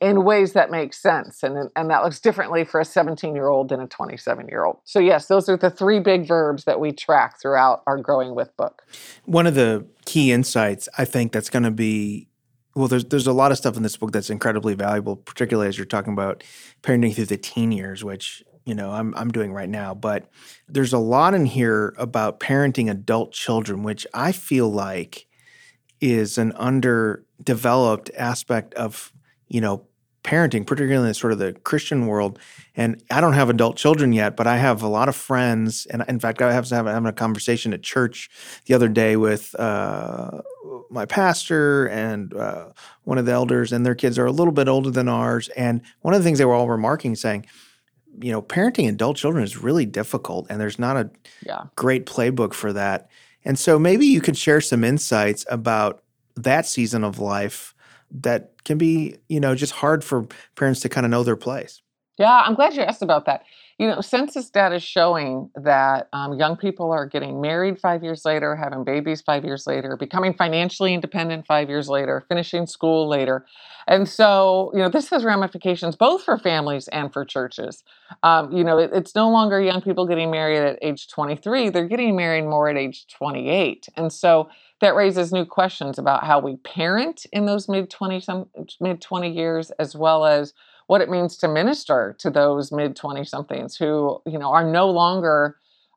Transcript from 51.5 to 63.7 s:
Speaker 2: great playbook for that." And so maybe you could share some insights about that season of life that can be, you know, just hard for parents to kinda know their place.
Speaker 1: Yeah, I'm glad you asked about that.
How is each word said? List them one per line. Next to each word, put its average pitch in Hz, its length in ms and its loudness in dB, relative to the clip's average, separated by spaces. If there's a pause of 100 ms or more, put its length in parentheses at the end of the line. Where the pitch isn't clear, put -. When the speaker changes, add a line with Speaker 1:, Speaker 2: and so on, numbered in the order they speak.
Speaker 2:
great 131 280 0
playbook 120 480 -2
for 104 200 -6
that." 98 360 -4 (360)
And 135 140 -2
so 156 200 6
maybe 196 280 4
you 208 140 6
could 147 160 0
share 151 240 4
some 120 220 0
insights 113 640 0
about 110 540 -2 (320)
that 131 320 0
season 113 380 -2
of 98 140 -4
life 101 560 -6 (360)
that 123 540 -4
can 151 140 0
be, 160 400 0 (100)
you 156 100 -2
know, 139 160 2
just 139 200 -4
hard 151 280 2
for 117 240 -2 (300)
parents 135 240 0
to - 80 -2
kinda 127 200 0
know 120 140 2
their 120 140 0
place. - 460 -10 (340)
Speaker 1:
Yeah, 214 280 6
I'm 220 100 0
glad 294 200 4
you 277 80 -2
asked 202 200 -4
about 165 240 2
that. 139 180 -2 (340)